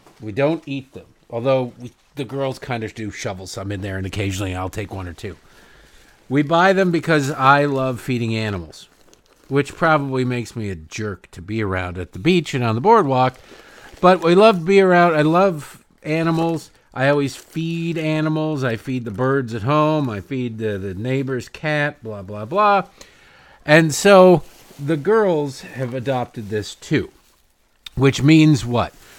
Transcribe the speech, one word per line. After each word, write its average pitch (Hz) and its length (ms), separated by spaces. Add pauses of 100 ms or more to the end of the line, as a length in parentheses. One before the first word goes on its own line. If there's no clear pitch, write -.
(220)
We 107 100
don't 143 340
eat 135 280
them. - 140 (220)
Although 123 480
we, 120 140 (240)
the 143 80
girls 131 360
kind 113 260
of 104 100
do 107 160
shovel 95 360
some 98 260
in 95 80
there, 95 160
and 95 80
occasionally 95 500
I'll 92 140
take 101 240
one 95 120
or 85 80
two. 85 220 (920)
We 143 140
buy 165 280
them 185 180
because 156 400
I 143 360
love 131 340
feeding 117 340
animals, 101 540 (600)
which 139 260
probably 139 480
makes 120 320
me 107 140
a 95 60
jerk 92 560
to 95 100
be 107 200
around 92 360
at 90 160
the - 60
beach 165 340
and 123 100
on 110 120
the 120 60
boardwalk. 139 560 (640)
But 180 240
we 170 100
love 202 260
to 160 60
be 196 140
around. 175 360
I 151 80
love 165 600 (200)
animals. 165 680 (220)
I 131 160
always 143 260
feed 165 640
animals. 156 680
I 117 140
feed 127 260
the 113 80
birds 127 420
at 107 100
home. 151 460
I 104 120
feed 123 380
the, 107 180
the 95 160
neighbor's 127 560
cat, 147 520
blah, 107 200
blah, 104 240
blah. 202 380 (840)
And 156 280
so 185 500 (360)
the 147 180
girls 160 640
have 127 320
adopted 123 560
this 107 260
too, - 360 (840)
which 131 260
means 151 440
what? 117 280 (260)